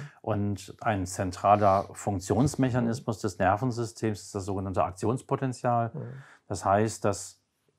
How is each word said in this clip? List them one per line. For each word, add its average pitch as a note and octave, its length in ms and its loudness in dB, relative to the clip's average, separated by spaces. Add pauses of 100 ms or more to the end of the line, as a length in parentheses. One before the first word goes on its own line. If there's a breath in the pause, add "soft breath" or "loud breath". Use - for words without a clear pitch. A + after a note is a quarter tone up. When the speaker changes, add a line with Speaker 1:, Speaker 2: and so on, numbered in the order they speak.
(220 loud breath)
Speaker 1:
Und G2+ 580 -4
ein G2+ 260 -2
zentraler G2 880 4
Funktionsmechanismus A#2 1300 0
Speaker 2:
Mhm. - 40 -16
Speaker 1:
des - 160 -4
Nervensystems A2 840 0
ist - 120 -14
das G2 100 -4
sogenannte F#2+ 380 -2
Aktionspotenzial. A#2+ 1120 -2
Speaker 2:
Mhm. D3 60 -10 (480 loud breath)
Speaker 1:
Das G2 160 -6
heißt, G#2+ 400 4
dass - 360 -2 (380)